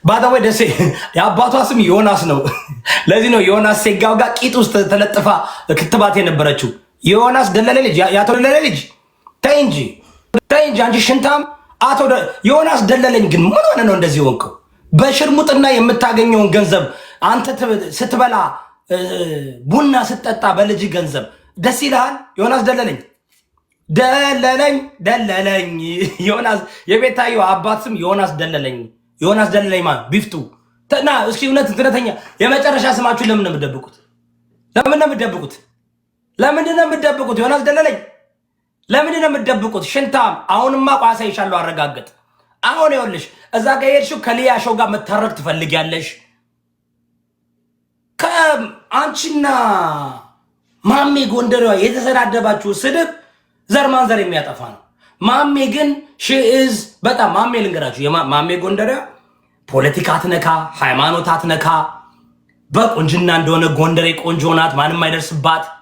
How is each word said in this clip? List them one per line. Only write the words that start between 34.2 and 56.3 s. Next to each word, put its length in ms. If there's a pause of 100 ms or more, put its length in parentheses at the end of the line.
ለምን 220
ነው 100
የምትደብቁት? 460 (840)
ለምንድን 360
ነው 100
የምትደብቁት? 520
ዮናስ 260
ደለለኝ 340 (920)
ለምንድን 320
ነው 80
የምትደብቁት? 560
ሽንታም። 480 (140)
አሁንማ 480
ቆይ 140
አሳይሻለሁ፣ 480
አረጋግጥ። 500 (560)
አሁን 280
ይኸውልሽ 320 (300)
እዛ 200
ጋር 140
የሄድሽው 320
ከሊያ 380
ሾው 180
ጋር 140
መታረቅ 440
ትፈልጊያለሽ። 720 (2000)
ከአንቺና 1300 (1400)
ማሜ 320 (100)
ጎንደሬዋ 500
የተሰዳደባችሁ 1000
ስድብ 360 (600)
ዘር 180
ማንዘር 320
የሚያጠፋ 460
ነው። 140 (420)
ማሜ 340 (120)
ግን 220 (260)
she 220 (160)